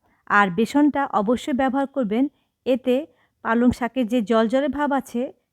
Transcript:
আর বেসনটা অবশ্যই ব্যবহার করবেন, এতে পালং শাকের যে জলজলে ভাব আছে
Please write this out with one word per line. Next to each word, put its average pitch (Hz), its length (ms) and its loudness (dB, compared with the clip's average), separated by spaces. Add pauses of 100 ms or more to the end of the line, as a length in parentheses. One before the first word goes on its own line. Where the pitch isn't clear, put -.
(260)
আর 202 240 2
বেসনটা 277 560 0
অবশ্যই 226 480 -2
ব্যবহার 269 340 0
করবেন, 254 400 -2 (380)
এতে 254 420 -2 (340)
পালং 233 300 2
শাকের 240 360 -2
যে 240 140 0
জলজলে 226 460 0
ভাব 277 240 -4
আছে 262 420 -6 (200)